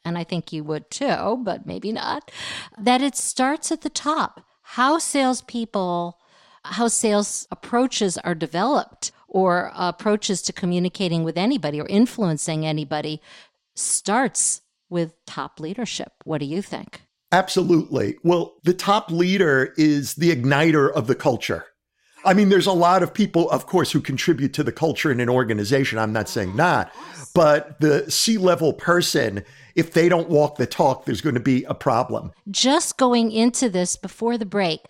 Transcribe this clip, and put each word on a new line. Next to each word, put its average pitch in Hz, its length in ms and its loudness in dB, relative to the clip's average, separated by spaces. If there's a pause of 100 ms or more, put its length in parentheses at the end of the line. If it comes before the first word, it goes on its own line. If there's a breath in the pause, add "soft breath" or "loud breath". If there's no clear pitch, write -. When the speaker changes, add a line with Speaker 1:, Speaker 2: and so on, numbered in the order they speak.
Speaker 1:
and 170 140 -6
I 170 80 -6
think 170 260 -8
you 156 140 -8
would 151 260 -8
too, 254 540 -2
but 185 220 -6
maybe 202 260 -8
not, - 380 -8 (480 loud breath)
that 247 240 2
it 277 140 -2
starts - 540 -4
at 330 120 -4
the - 80 -8
top." - 560 -4 (160)
How 277 360 0
salespeople, 214 1200 -2 (480 soft breath)
how 214 240 -2
sales 208 640 0
approaches 240 680 -2
are 175 180 -4
developed, 185 760 -4 (160 soft breath)
or 180 460 0
approaches 185 680 -2
to - 120 -6
communicating 175 680 -2
with 160 140 -4
anybody 170 460 -2
or - 60 -10
influencing 175 760 0
anybody, 151 560 -4 (540 soft breath)
starts - 880 -2 (260)
with 170 240 -2 (140)
top - 340 -12
leadership. 190 520 -8 (120)
What 156 140 -4
do 143 80 -6
you 165 160 -4
think? - 400 -14 (280)
Speaker 2:
Absolutely. 165 920 2
Well, 170 400 2
the 175 100 4
top 202 380 0
leader 165 680 2
is 147 380 2
the 165 200 4
igniter 143 560 4
of 127 180 -2
the 127 60 2
culture. 107 520 -2 (580 soft breath)
I 190 80 6
mean, 202 160 6
there's 190 180 4
a 196 60 4
lot 175 300 4
of 170 100 0
people, 170 380 2
of 143 160 0
course, 170 260 0
who 147 80 2
contribute 135 540 -2
to 151 100 -2
the - 80 -2
culture 156 400 -2
in 120 80 0
an 120 80 0
organization. 117 720 0
I'm 110 160 -2
not 107 160 -4
saying 98 260 -4
not, 151 340 0 (440 loud breath)
but 147 460 4
the 147 300 2
C-level 180 600 2
person, 139 720 0 (320 soft breath)
if 165 160 0
they 170 160 4
don't 170 220 2
walk 147 260 2
the 127 80 0
talk, 131 400 0
there's 127 160 -4
gonna 131 180 0
be 127 260 2
a - 100 -6
problem. 113 580 -2 (180)
Speaker 1:
Just 269 460 0
going 240 340 2
into 233 380 2
this 180 280 -2
before 233 420 -6
the 214 80 -6
break, 180 440 -2